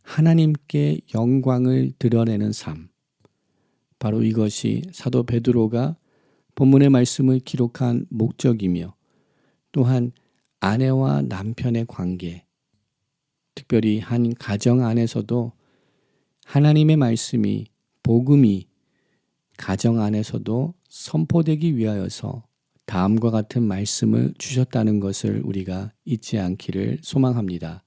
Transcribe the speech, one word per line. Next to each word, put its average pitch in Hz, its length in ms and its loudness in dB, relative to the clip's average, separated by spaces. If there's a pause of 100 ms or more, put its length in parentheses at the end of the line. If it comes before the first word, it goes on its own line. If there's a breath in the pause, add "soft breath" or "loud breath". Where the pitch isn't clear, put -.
하나님께 156 1000 2 (120)
영광을 127 840 0
드러내는 113 520 0
삶, 80 380 -12 (1080)
바로 113 240 -2
이것이 110 580 0 (100)
사도 123 320 -2
베드로가 120 720 0 (600)
본문의 139 340 6
말씀을 131 500 2
기록한 120 680 -2
목적이며, 104 880 -2 (760)
또한 123 400 0 (480)
아내와 131 640 0
남편의 117 680 -4
관계, 90 560 -8 (1120)
특별히 110 440 0
한 117 340 -2
가정 120 500 0
안에서도 117 680 -2 (960)
하나님의 151 520 4
말씀이, 110 680 -2 (340)
복음이 120 680 4 (920)
가정 113 440 0
안에서도 110 720 -4 (160)
선포되기 160 880 0
위하여서 101 680 -4 (440)
다음과 107 420 0
같은 110 320 -2
말씀을 110 760 0
주셨다는 113 600 0
것을 104 460 -4
우리가 95 480 -6 (120)
잊지 117 340 -4
않기를 95 640 -4
소망합니다. 95 840 -2